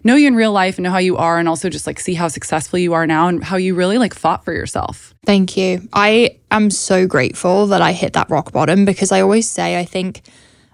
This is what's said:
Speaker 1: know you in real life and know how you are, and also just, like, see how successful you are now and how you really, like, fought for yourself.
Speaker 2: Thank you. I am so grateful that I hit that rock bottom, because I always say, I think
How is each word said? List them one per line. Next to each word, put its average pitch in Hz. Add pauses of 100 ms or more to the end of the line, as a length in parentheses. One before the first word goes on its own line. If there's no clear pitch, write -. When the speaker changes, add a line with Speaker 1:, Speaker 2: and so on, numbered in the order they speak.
Speaker 1:
know 233
you 294
in 254
real 220
life 190
and 180
know 180
how 185
you 185
are, 165
and 170
also 165
just, 151
like, 151
see 185
how 170
successful -
you 175
are 165
now 160
and 175
how 185
you 185
really, 180
like, 240
fought 170
for -
yourself. - (100)
Speaker 2:
Thank 196
you. 185
I 214 (120)
am 214
so 185
grateful 180
that 190
I 170
hit 175
that -
rock -
bottom, 170
because 196
I 190
always 208
say, 175
I 180
think 185 (500)